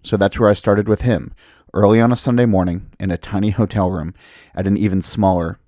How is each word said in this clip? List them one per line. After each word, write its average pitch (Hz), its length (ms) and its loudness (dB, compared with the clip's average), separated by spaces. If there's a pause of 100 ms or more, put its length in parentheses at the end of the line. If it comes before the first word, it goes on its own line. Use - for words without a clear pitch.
so - 160 -2
that's 98 220 0
where 110 100 4
I 104 40 4
started 104 360 0
with 107 120 0
him, 110 340 -2 (360)
early 107 300 4
on 120 100 4
a 120 60 0
Sunday 120 300 2
morning 92 420 0 (100)
in 95 120 -4
a 85 60 -4
tiny 104 340 -2
hotel 98 400 0
room 87 240 -6 (400)
at 92 100 -4
an 98 100 2
even 95 280 0
smaller 92 640 -2